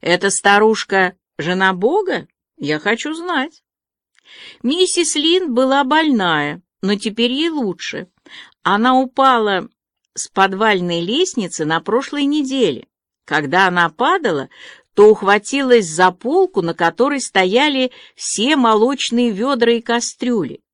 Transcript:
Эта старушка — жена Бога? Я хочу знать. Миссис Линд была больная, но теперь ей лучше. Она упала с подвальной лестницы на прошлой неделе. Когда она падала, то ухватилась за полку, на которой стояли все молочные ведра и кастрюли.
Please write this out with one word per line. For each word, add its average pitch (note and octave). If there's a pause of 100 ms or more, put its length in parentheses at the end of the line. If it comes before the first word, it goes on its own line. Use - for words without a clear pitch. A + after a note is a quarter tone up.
Эта F3+
старушка — G3+ (220)
жена F#3
Бога? C4 (320)
Я D3+
хочу A3+
знать. E4 (1000)
Миссис F4
Линд E4
была C4
больная, F#3+ (200)
но F#3+
теперь A3+
ей D#4
лучше. G3+ (540)
Она A3+
упала B3 (460)
с -
подвальной F#3+
лестницы G3+
на D#3+
прошлой C4
неделе. C4 (380)
Когда D#3
она F3
падала, A#3+ (480)
то G#3
ухватилась G#3+
за F3
полку, C#4+
на E3
которой A#3
стояли B3+ (220)
все C4+
молочные A#3+
ведра A#3
и A3+
кастрюли. A#3 (120)